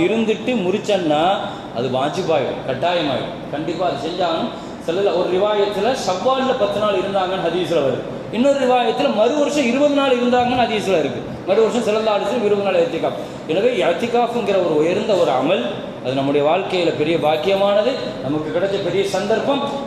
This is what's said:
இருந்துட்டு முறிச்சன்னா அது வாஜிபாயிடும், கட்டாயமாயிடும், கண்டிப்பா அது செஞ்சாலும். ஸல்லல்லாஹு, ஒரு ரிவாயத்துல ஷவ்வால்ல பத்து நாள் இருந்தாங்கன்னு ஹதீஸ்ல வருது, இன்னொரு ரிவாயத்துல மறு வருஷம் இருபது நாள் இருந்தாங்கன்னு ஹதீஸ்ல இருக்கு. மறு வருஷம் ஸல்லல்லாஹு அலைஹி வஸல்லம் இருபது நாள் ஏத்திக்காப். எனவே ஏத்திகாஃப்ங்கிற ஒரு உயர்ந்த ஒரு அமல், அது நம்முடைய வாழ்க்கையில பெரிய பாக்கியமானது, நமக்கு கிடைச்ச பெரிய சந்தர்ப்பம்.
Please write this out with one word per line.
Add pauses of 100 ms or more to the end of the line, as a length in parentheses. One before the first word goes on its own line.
இருந்துட்டு
முறிச்சன்னா (540)
அது
வாஜிபாயிடும்,
கட்டாயமாயிடும், (180)
கண்டிப்பா
அது
செஞ்சாலும். (360)
ஸல்லல்லாஹு,
ஒரு
ரிவாயத்துல (180)
ஷவ்வால்ல
பத்து
நாள்
இருந்தாங்கன்னு
ஹதீஸ்ல
வருது, (300)
இன்னொரு
ரிவாயத்துல
மறு
வருஷம்
இருபது
நாள்
இருந்தாங்கன்னு
ஹதீஸ்ல
இருக்கு. (240)
மறு
வருஷம்
ஸல்லல்லாஹு
அலைஹி
வஸல்லம்
இருபது
நாள்
ஏத்திக்காப். (280)
எனவே
ஏத்திகாஃப்ங்கிற
ஒரு
உயர்ந்த
ஒரு
அமல், (400)
அது
நம்முடைய
வாழ்க்கையில
பெரிய
பாக்கியமானது, (300)
நமக்கு
கிடைச்ச
பெரிய
சந்தர்ப்பம். (240)